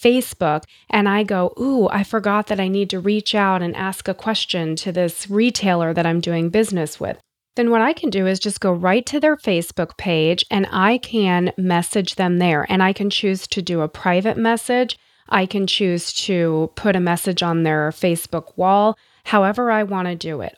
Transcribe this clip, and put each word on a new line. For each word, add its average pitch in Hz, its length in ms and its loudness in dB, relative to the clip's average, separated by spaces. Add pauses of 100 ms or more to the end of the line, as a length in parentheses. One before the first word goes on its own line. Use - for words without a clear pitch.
Facebook 214 600 0 (260)
and 202 200 2
I 208 140 2
go, 190 360 0
"Ooh, 254 300 2
I 202 160 0
forgot 208 420 0
that 202 140 -2
I 185 80 -2
need 196 220 -2
to 185 100 -6
reach 208 340 -2
out 190 260 2
and 175 140 -4
ask 190 320 -8
a 190 60 -2
question 170 640 -4
to 185 160 -6
this 175 360 -2
retailer 196 640 0
that 170 120 0
I'm 165 160 0
doing 170 260 0
business 190 500 -2
with," - 200 -6 (380)
then 240 160 2
what 226 100 4
I 262 100 2
can 330 180 -4
do 190 160 0
is 190 140 0
just - 220 -6
go 190 100 2
right 185 360 2
to 294 120 -2
their 302 160 4
Facebook 170 600 -2
page 170 520 0
and 202 220 0
I 208 280 2
can 180 580 2
message 180 580 0
them 180 220 2
there. 170 320 2
And 190 120 2
I 190 120 4
can 202 160 -2
choose 190 380 -2
to - 140 -4
do 170 200 -2
a 156 80 0
private 190 480 0
message. 240 600 0 (300)
I 190 200 0
can 196 180 -2
choose 180 480 -2 (120)
to 165 500 0
put 202 200 0
a 185 40 2
message 175 420 0
on 165 220 2
their 156 260 2
Facebook 165 640 -4
wall, 202 400 4 (280)
however 214 480 2
I 214 100 2
want 190 260 -4
to 180 60 -4
do 160 280 -8
it. - 160 -8